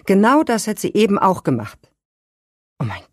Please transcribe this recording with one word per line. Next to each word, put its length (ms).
"Genau 380
das 240
hat 120
sie 140
eben 260
auch 240
gemacht." 480
"Oh 60
mein 280